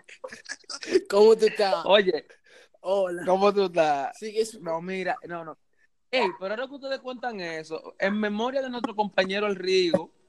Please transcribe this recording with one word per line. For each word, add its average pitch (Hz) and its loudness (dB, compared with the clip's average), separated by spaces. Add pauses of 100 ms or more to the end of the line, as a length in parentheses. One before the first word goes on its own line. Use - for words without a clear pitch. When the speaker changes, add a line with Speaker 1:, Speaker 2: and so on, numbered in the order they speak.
(1080)
Speaker 1:
¿Cómo 214 8
tú 220 2
estás? 196 0
Speaker 2:
Oye, 180 4 (560)
Speaker 1:
Hola. 180 -2
Speaker 2:
¿cómo 190 4
tú 202 2
estás? 151 0
Speaker 1:
Sí, 214 -10
es 220 -4
Speaker 2:
No, 165 -6
mira, 180 -4 (100)
no, 170 -10
no. 160 -14 (540)
Ey, 240 0 (120)
pero 190 -6
ahora 254 -6
que 262 -16
ustedes 269 -8
cuentan 254 -10
eso, 160 -10
en 202 0
memoria 214 -2
de 262 -8
nuestro 233 -6
compañero 202 0
el 202 -2
Rigo, 180 0 (180)